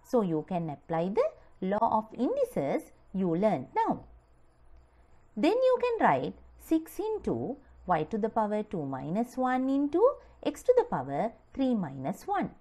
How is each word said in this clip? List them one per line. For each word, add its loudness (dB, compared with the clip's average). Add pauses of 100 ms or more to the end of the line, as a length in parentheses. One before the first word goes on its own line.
So 2
you 0
can -2
apply -4
the 2 (320)
law 2
of -10
indices -2 (220)
you 0
learned 0
now. 0 (1300)
Then 4
you 4
can 2
write 2 (260)
six -2
into -4 (300)
y 0
to -6
the -2
power -2
two -6
minus -4
one 0
into 2 (380)
x -4
to 4
the 4
power -2 (220)
three 0
minus -4
one. -2